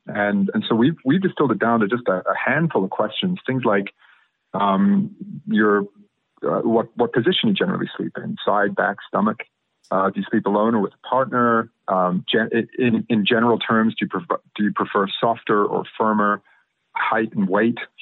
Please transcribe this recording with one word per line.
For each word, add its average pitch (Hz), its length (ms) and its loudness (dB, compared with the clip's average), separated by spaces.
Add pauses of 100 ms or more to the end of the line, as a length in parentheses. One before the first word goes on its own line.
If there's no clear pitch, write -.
And, 101 460 0
and 110 160 -2
so 120 60 0
we've, 131 300 2
we've 160 180 2
distilled 156 300 0
it 101 80 -2
down 113 200 2
to 101 80 2
just 120 200 -4
a, 92 100 0 (100)
a 95 60 0 (100)
handful 147 400 0
of - 60 -4
questions. 101 560 -2
Things 127 180 -2
like, 101 220 2 (680)
um, 101 600 2 (320)
your, 104 360 2 (600)
uh, 80 180 0
what, 113 360 0
what 117 160 0
position 131 360 2
you 101 60 2
generally 92 420 -2
sleep - 160 -6 (100)
in, - 220 -8
side, 101 300 0
back, 98 220 -2 (120)
stomach. 107 300 0 (500)
Uh, 95 220 0
do 98 80 -6
you 98 100 -4
sleep 110 180 0
alone 107 280 2
or 110 60 2
with 98 140 -2
a - 120 -20
partner? 120 640 0 (160)
Um, 92 420 0
gen-, 113 220 0 (260)
in, 117 320 0
in 107 160 2
general 117 320 2
terms, 110 380 0
do 104 120 -4
you - 20 -2
prefer, - 320 -4 (160)
do 104 80 0
you 101 100 2
prefer 101 320 0 (140)
softer 113 440 2
or 98 200 -2 (120)
firmer? 104 460 2 (540)
Height 113 400 -2
and 98 120 2
weight, 110 300 2 (240)